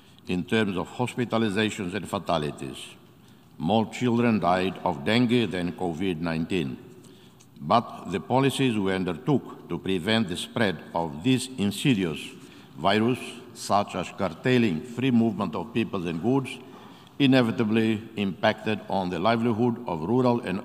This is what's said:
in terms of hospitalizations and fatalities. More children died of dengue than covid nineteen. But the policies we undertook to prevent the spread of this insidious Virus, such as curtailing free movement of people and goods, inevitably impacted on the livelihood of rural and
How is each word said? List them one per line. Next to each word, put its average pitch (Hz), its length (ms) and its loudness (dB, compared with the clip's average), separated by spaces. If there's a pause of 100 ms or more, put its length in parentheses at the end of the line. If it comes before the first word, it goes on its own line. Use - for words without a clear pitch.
(280)
in 90 160 -2
terms 107 320 0
of 87 140 -2
hospitalizations 107 1080 -2
and 80 140 -6
fatalities. 73 680 -2 (840)
More 104 320 2
children 120 500 2
died 92 440 0
of 73 220 -2
dengue 117 440 2
than 87 220 -4
covid 87 480 -4
nineteen. 80 580 -2 (840)
But 95 500 0
the 98 80 -2
policies 131 580 2
we 95 140 2
undertook 95 800 -2
to 85 100 -4
prevent 98 480 0
the 87 80 -4
spread 98 400 -2 (180)
of 82 300 -4
this 127 240 2 (100)
insidious 98 600 2 (580)
Virus, 107 420 2 (340)
such 101 420 0
as 87 220 -4
curtailing 101 640 2
free 127 300 -2
movement 107 440 2
of 82 180 -6
people 101 340 -2
and 82 140 -4
goods, 127 300 0 (680)
inevitably 113 840 4 (120)
impacted 104 640 0 (100)
on 95 200 -2
the 90 80 -2
livelihood 117 720 2
of 82 140 -4
rural 120 400 2
and 92 240 -4